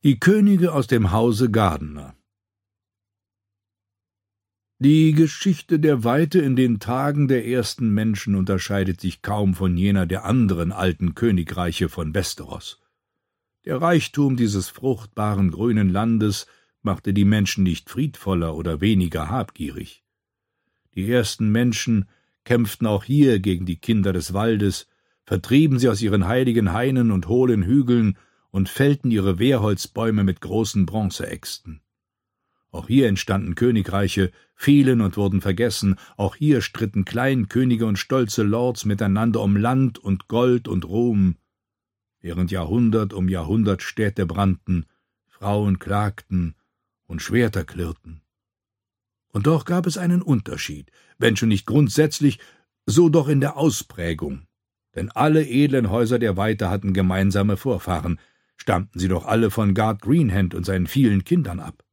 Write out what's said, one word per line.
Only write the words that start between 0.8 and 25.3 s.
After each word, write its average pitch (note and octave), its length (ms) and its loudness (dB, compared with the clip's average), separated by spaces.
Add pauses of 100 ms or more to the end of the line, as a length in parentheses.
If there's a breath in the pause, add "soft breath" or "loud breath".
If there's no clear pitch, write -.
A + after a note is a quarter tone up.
dem A2 240 2
Hause A2+ 400 2
Gardner. D2+ 640 -2 (2750)
Die D#3 320 6
Geschichte D#3+ 720 0
der D3 240 2
Weite D3+ 340 2
in C3+ 160 2
den A#2+ 240 2
Tagen C#3+ 480 -2
der B2 220 0
ersten A#2+ 440 -2
Menschen G#2 440 -2
unterscheidet F#2+ 640 -2
sich - 220 -6
kaum G2+ 320 -2
von F2+ 220 -2
jener F#2+ 300 2
der F2+ 180 -6
anderen F#2+ 460 0
alten F2+ 460 -2
Königreiche F2 720 -2
von D#2 260 -8
Westeros. - 640 -8 (840)
Der C3 180 -4
Reichtum D3 540 2
dieses G2+ 320 0
fruchtbaren G#2+ 840 -2
grünen G#2 380 0
Landes G#2+ 580 0 (340 soft breath)
machte G2+ 320 -4
die G2+ 120 4
Menschen G2+ 400 2
nicht F2 260 -4
friedvoller F#2+ 640 -4
oder E2 260 -4
weniger F2 500 0
habgierig. D#2 720 -10 (920)
Die G2 160 -6
ersten A2+ 400 0
Menschen A2+ 580 0 (360)
kämpften A#2 420 0
auch G#2 160 0
hier C3 380 4
gegen F#2 260 -2
die F2 140 -6
Kinder G2+ 320 0
des F2+ 200 -4
Waldes, G2+ 540 -2 (380)
vertrieben C3 560 2